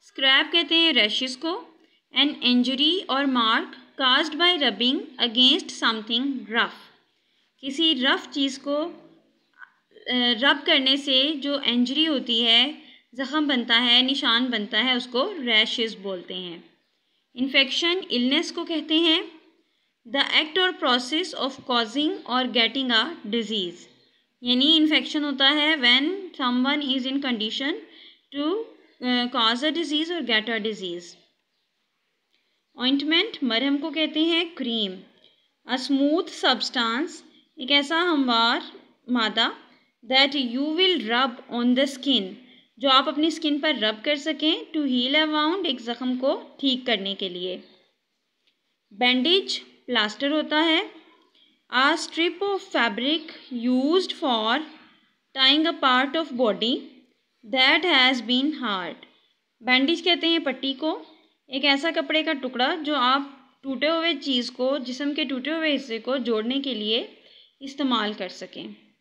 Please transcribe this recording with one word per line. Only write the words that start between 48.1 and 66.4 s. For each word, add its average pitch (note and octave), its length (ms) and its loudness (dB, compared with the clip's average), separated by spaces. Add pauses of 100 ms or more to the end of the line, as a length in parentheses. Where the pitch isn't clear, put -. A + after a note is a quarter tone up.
बैंडेज B3+ 640 2
प्लास्टर A#3 720 -4
होता D4+ 300 0
है, E4 300 2 (840)
a C#4 260 2
strip E4+ 500 -2
of F#4+ 220 -4
fabric B3+ 640 -2 (300)
used C#4+ 560 2
for A#3 340 0 (760)
tying C#4 340 4
a E4 120 -2
part C4+ 360 2
of D#4+ 220 -4
body A#3 360 2 (680)
that C4 400 2
has C4 380 4
been B3+ 340 0
hurt। G3 500 -6 (560)
बैंडेज C4+ 380 2
कहते E4+ 260 0
हैं E4 180 2
पट्टी C4+ 300 -4
को, D#4 160 -4 (600)
एक B3+ 140 -6
ऐसा C#4 260 2
कपड़े D#4 320 0
का D#4+ 100 -2
टुकड़ा C4 420 -2
जो D4+ 200 -4
आप C4 300 2 (380)
टूटे C4+ 260 -2
हुए E4 260 0
चीज़ C4+ 380 -2
को, C4 260 -2
जिस्म C#4 360 -4
के D#4 100 -2
टूटे C4+ 260 -6
हुए D#4+ 220 0
हिस्से C4+ 260 -4
को B3 200 -4
जोड़ने A#3 420 -2